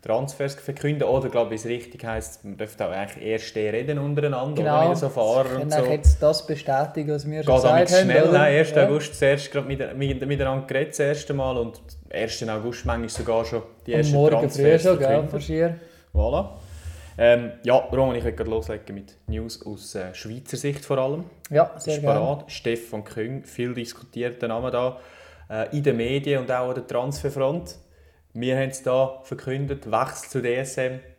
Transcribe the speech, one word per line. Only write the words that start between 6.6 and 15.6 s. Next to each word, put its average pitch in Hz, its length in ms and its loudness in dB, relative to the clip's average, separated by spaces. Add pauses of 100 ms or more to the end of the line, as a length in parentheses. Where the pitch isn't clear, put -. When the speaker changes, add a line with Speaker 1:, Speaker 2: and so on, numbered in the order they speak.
Speaker 2:
was 147 180 -4
wir 151 160 -6
schon 131 120 4
Speaker 1:
Geht 127 80 4
damit 165 240 6
Speaker 2:
gesagt 185 160 8
haben, - 80 4
Speaker 1:
schnell, 156 180 6
Speaker 2:
oder? 151 100 8
Speaker 1:
ne? 147 120 6
Erster 147 320 4
Speaker 2:
Ja. - 40 6
Speaker 1:
August, 147 280 0
zuerst 139 360 2
grad 139 160 -4
mit, 135 300 -6
mit, 135 300 -2
miteinander 135 400 -2
geredet, 135 240 0
das - 80 -12
erste 143 340 0
Mal. 131 240 -2
Und 117 240 -6 (280)
ersten 110 420 -6
August 110 340 -6
manchmal 117 240 -4
sogar 113 360 -2
schon 113 180 -4 (240)
die 120 80 -4
Speaker 2:
Am - 20 4
Speaker 1:
ersten 151 160 4
Speaker 2:
Morgen 143 180 6 (100)
Speaker 1:
Transfers 143 420 4
Speaker 2:
früh 185 60 6
schon, 165 100 4
gell, 135 80 2
Speaker 1:
verkündet. 147 240 2
Speaker 2:
von 151 100 -4
Schier. 165 380 -2 (340)